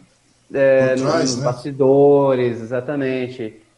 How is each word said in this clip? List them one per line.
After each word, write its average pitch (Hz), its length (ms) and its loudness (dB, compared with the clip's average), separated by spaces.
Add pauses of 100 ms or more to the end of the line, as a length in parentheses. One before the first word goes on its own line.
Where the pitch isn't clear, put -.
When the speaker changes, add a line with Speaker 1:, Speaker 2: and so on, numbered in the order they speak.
(520)
Speaker 1:
é, 131 440 2
Speaker 2:
Por 131 60 -2
trás, 147 280 0
Speaker 1:
nos 123 80 -6
Speaker 2:
né? 135 60 -6
Speaker 1:
bastidores, 135 1160 2
exatamente, 127 1000 -8 (180)